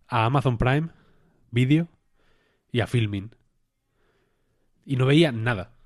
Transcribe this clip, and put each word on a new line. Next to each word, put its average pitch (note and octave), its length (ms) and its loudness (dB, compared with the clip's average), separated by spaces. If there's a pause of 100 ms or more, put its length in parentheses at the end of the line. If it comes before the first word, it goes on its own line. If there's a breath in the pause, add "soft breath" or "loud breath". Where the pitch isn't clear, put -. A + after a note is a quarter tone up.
a A2+ 180 0
Amazon B2+ 320 0
Prime C#3 320 0 (600)
Video C#3 360 2 (840)
y B2 80 -2
a G#2 80 -2
Filmin. G#2 480 -4 (1500)
Y C#3 100 -4
no B2+ 100 0
veía D3 280 4
nada, A2 400 -6 (120)